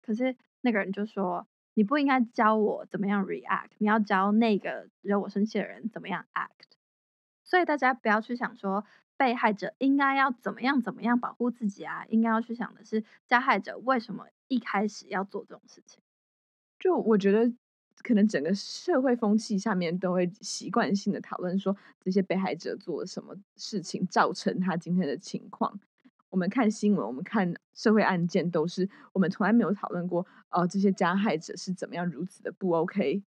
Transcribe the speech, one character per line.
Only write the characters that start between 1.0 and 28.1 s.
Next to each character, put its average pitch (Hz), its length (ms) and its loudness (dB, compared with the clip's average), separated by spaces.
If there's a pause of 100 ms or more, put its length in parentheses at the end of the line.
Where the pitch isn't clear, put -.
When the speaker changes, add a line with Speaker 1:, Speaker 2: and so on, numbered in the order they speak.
Speaker 1:
说 180 400 -4 (280)
，“你 214 100 4
不 262 120 0
应 285 80 2
该 262 160 4
教 220 360 2
我 214 300 0
怎 - 120 -8
么 196 80 -2
样 202 180 0
react， - 540 -6
你 208 80 0
要 214 140 4
教 202 320 2
那 220 260 4
个 123 300 -8 (120)
惹 202 200 0
我 - 80 -6
生 202 180 0
气 220 120 -4
的 185 60 -2
人 98 240 -10
怎 170 140 -10
么 165 60 -12
样 170 260 -6
act。” - 380 -8 (720)
所 359 160 2
以 339 40 2
大 302 120 0
家 254 180 2
不 240 140 -4
要 214 120 4
去 240 140 -8
想 233 220 -6
说， 196 280 -4 (320)
被 240 160 2
害 240 200 2
者 - 260 -6
应 277 180 4
该 277 200 2
要 269 160 2
怎 202 200 -8
么 226 100 -10
样 262 200 2
怎 - 100 -4
么 - 100 -12
样 240 180 2
保 - 140 -8
护 240 180 -2
自 226 160 -4
己 160 180 -8
啊， 160 220 -10
应 226 120 2
该 226 80 2
要 226 120 2
去 233 120 -8
想 240 220 -8
的 - 100 -20
是， 220 200 -2 (240)
加 247 120 6
害 247 200 2
者 92 180 -12
为 240 220 2
什 220 120 -12
么 95 140 -10 (220)
一 254 100 0
开 208 300 -2
始 - 200 -10
要 190 140 -4
做 202 220 -8
这 - 100 -20
种 - 140 -20
事 - 180 -20
情。 - 160 -20 (800)
Speaker 2:
就 359 160 2
我 220 200 4
觉 196 140 4
得 233 220 4 (500)
可 247 120 2
能 208 120 8
整 165 160 0
个 175 120 0
社 - 480 -2
会 254 140 4
风 220 200 2
气 214 220 -2
下 202 160 -2
面 180 240 -2
都 180 140 -2
会 180 180 2 (100)
习 - 300 -10
惯 185 240 0
性 196 180 -2
地 117 80 -4
讨 - 180 -12
论 180 200 -2
说 196 180 -2 (240)
这 190 100 -4
些 190 120 2
被 185 140 -2
害 185 180 -2
者 - 220 -6
做 147 240 -8
了 - 60 -6
什 - 160 -12
么 - 140 -16 (200)
事 - 240 -6
情 185 260 -4
造 - 260 2
成 - 280 -2
他 180 160 0
今 175 180 -4
天 180 120 2
的 139 100 -2
情 180 340 -12
况。 - 280 -6 (520)
我 190 60 -4
们 180 140 2
看 220 200 2
新 208 240 2
闻， 127 120 0
我 113 40 -6
们 214 140 -8
看 180 300 0 (200)
社 - 200 2
会 214 80 6
案 170 260 2